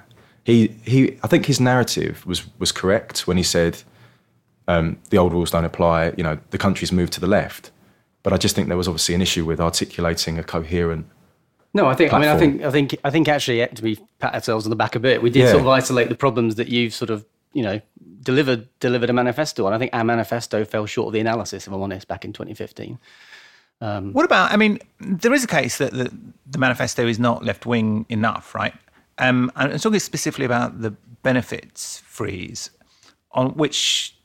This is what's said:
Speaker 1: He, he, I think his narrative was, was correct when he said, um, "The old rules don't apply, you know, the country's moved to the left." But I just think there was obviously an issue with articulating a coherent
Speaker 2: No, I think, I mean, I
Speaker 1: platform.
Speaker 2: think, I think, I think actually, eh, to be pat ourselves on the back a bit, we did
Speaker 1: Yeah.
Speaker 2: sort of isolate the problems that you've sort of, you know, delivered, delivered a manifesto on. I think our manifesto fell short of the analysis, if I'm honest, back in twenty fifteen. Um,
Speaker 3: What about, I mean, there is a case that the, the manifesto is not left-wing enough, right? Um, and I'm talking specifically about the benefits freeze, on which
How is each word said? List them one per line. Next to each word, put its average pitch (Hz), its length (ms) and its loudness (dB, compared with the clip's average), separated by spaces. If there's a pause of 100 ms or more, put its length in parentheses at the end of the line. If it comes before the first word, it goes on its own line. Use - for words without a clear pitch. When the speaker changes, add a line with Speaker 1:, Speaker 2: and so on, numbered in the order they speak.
(440)
Speaker 1:
He, 117 300 4 (100)
he, 127 380 2
I 110 60 -4
think - 180 2
his 123 140 2
narrative 117 640 0
was, 87 160 -6 (160)
was 90 140 -2
correct - 560 -2
when 90 80 2
he 90 80 2
said, 85 360 0 (840)
um, 82 320 0 (120)
"The 101 80 4
old 87 140 4
rules 85 200 0
don't 82 120 2
apply, 82 520 0
you 87 80 -4
know, 78 140 -4 (120)
the 95 80 -4
country's 90 320 0
moved 90 240 0
to - 60 -10
the 90 80 -2
left." - 420 -2 (540)
But 95 80 0
I 95 60 4
just - 180 0
think 90 120 0
there 87 80 -2
was 87 120 0
obviously 85 260 -2
an 90 80 2
issue 85 220 0
with 80 160 -2
articulating 85 800 -2
a 82 40 -6
coherent 82 640 -4 (680)
Speaker 2:
No, 196 120 4
I 131 80 4
think, 147 180 4
I 110 60 4
mean, 151 100 4
I 147 40 4
Speaker 1:
platform. - 260 6
Speaker 2:
think, 143 60 -6
I 143 60 -2
think, 143 340 0
I - 60 0
think 151 180 2
actually, 131 340 0
eh, 123 60 2
to 110 140 -12
be 110 160 -2 (200)
pat 123 160 -4
ourselves 110 320 -2
on 110 40 -2
the 113 60 -2
back 110 200 0
a 117 40 -2
bit, 120 220 2
we 120 80 4
did 131 140 6
Speaker 1:
Yeah. 123 80 8
Speaker 2:
sort - 100 8
of 127 60 2
isolate 131 400 4
the - 80 -2
problems 117 400 0
that 117 120 -2
you've 117 260 0
sort 117 160 -6
of, 104 140 -6 (280)
you 139 100 -2
know, 107 180 -2 (420)
delivered, 127 440 2 (140)
delivered 120 300 2
a - 20 2
manifesto 123 540 0
on. 95 60 2
I 110 60 0
think 123 160 -2
our 117 100 -2
manifesto 113 600 -2
fell 104 220 -4
short 110 220 -4
of 107 40 -8
the 110 80 -2
analysis, 110 480 -4
if 95 40 -12
I'm 98 100 -6
honest, 98 260 -8
back 90 160 -10
in 104 80 -12
twenty 104 220 -12
fifteen. - 440 -14 (840)
Um, 101 320 -6
Speaker 3:
What 294 120 2
about, 196 280 4
I 208 40 2
mean, 208 220 4 (220)
there 196 340 0
is 285 100 2
a 220 40 -6
case 135 300 0
that 131 140 -2
the, 123 200 -4 (360)
the 135 100 -6
manifesto 127 480 0
is 117 120 0
not 120 260 0
left-wing 110 640 -2
enough, 110 460 -4
right? 107 200 -4 (440)
Um, 127 380 2
and 139 160 0
I'm 147 60 -4
talking 214 200 0
specifically - 460 -4
about 120 380 -2
the 110 100 -4 (320)
benefits - 800 -4
freeze, 95 640 -10 (640)
on 127 240 0
which - 580 -2 (100)